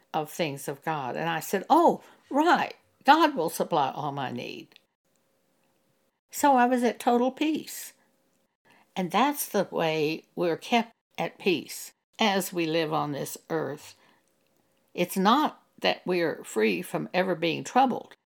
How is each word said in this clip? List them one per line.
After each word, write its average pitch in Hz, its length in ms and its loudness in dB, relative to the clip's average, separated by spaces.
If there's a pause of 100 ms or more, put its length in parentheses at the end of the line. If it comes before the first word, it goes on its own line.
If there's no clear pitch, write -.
(140)
of 151 160 -2
things 143 380 -6
of 143 160 -10
God. 143 320 -4
And 156 120 -4
I 160 120 -4
said, 185 280 -4
"Oh, 302 340 4 (280)
right, 277 440 2 (300)
God 302 300 6
will 165 160 -2
supply 151 420 0
all 143 200 -6
my 135 180 -6
need." - 380 -10 (1600)
So 285 260 4
I 247 100 6
was 247 180 2
at 226 160 -2
total 247 320 2
peace. - 600 -6 (1040)
And 180 160 -4
that's 277 380 0
the 190 220 0
way 160 540 -2 (120)
we're 170 200 -2
kept 226 360 -2 (260)
at 165 200 -6
peace - 540 -4 (260)
as 196 340 0
we 175 140 -2
live 156 260 -2
on 147 200 -2
this 143 240 -8 (140)
earth. 151 440 -6 (1000)
It's 180 220 -2
not 226 440 2 (200)
that - 260 0
we're 175 380 -2
free 214 380 0
from 165 300 -6
ever 180 220 0
being 160 280 -2
troubled, - 520 0 (200)